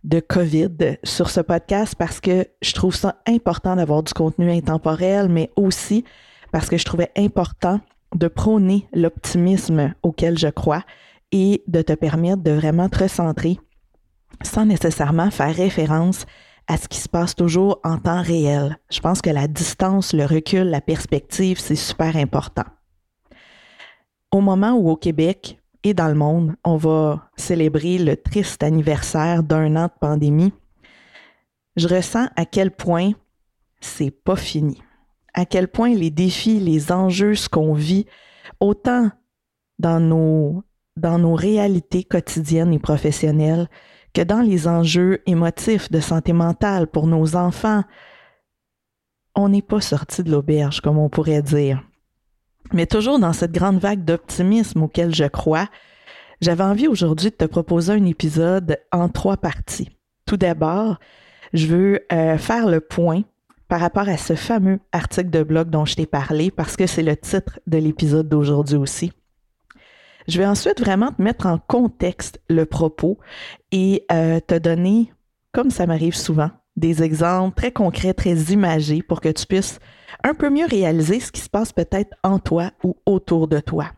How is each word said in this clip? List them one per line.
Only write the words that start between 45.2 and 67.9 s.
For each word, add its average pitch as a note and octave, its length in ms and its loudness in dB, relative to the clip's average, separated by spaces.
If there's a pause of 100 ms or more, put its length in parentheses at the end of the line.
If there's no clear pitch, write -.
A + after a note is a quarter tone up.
émotifs F3 640 0
de D#3+ 100 0
santé E3 320 -2
mentale E3+ 540 0
pour D#3 200 0
nos D#3+ 300 2
enfants, F#3+ 480 0 (1500)
on G3+ 160 2
n'est G3+ 100 4
pas G#3+ 220 -2
sorti - 400 -4
de D#3+ 80 -2
l'auberge, D3 500 0
comme D3+ 160 2
on D3+ 140 2
pourrait D3+ 320 0
dire. C#3 400 0 (880)
Mais E3+ 140 2
toujours A#3 320 2
dans E3+ 160 4
cette E3+ 180 -2
grande F3+ 260 2
vague G3 280 -2
d'optimisme F3+ 800 0
auquel E3+ 300 -2
je D3+ 120 2
crois, D#3+ 420 -2 (720)
j'avais F3 240 0
envie G#3 240 2
aujourd'hui F3 400 0
de - 80 -4
te D#3+ 80 0
proposer E3+ 480 0
un G#3 140 2
épisode E3 720 0 (120)
en F3 200 0
trois G3 260 -2
parties. - 540 -8 (340)
Tout G3+ 140 -2
d'abord, F3 600 0 (540)
je D#3 140 2
veux, F#3+ 340 2 (100)
euh, D#3+ 280 2
faire A3+ 280 -2
le E3 140 2
point E3+ 400 -2 (480)
par E3+ 120 -2
rapport G3 280 0
à F3 80 0
ce - 180 -2
fameux F#3+ 460 0 (120)
article F3+ 360 -4
de D#3+ 140 2
blog D#3+ 260 0
dont D#3 160 0
je D3+ 100 -4
t'ai D#3 120 -2
parlé, D3+ 440 -2
parce - 240 -6
que F#3 120 0
c'est E3+ 160 -2
le D3+ 160 0
titre - 480 -6
de D#3+ 100 0
l'épisode D#3 540 2